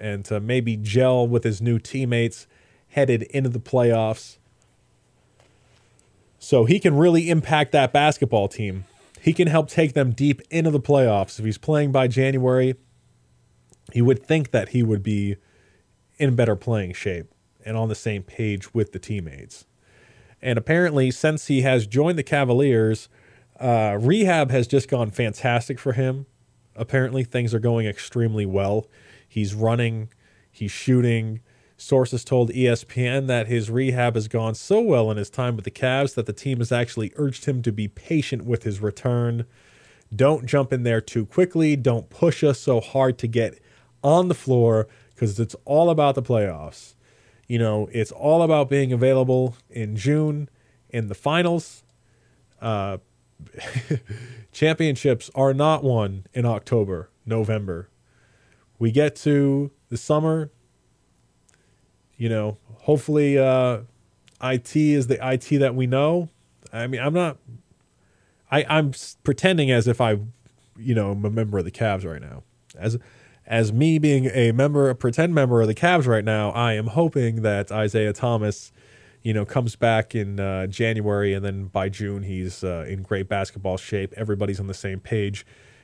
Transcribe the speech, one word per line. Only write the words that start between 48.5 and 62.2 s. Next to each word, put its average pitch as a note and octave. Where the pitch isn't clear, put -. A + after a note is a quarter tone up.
being C#3
available B2+
in G#2+
June D3
in A2
the G2+
finals. E3+
Uh, G2+
<laughs> -
championships D3+
are C3+
not D3
won G#2
in A#2+
October, G#2
November. G#2
We A#2
get C#3+
to C#3+
the A#2+
summer, D#3
you A#2